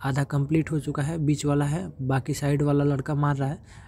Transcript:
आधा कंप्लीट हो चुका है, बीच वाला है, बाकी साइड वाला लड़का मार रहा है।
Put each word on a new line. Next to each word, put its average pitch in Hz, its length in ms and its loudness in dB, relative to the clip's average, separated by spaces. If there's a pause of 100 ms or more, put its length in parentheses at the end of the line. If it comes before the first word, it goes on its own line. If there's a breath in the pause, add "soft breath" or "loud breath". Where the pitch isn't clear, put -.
आधा 139 220 0
कंप्लीट 143 480 0
हो 156 80 0
चुका 143 240 -4
है, 165 140 -4
बीच 147 280 0
वाला 143 200 2
है, 165 220 -2 (140)
बाकी 131 320 0
साइड 143 280 0
वाला 143 220 4
लड़का 143 320 0
मार 143 200 2
रहा 135 140 -2
है। 175 100 -6 (280 loud breath)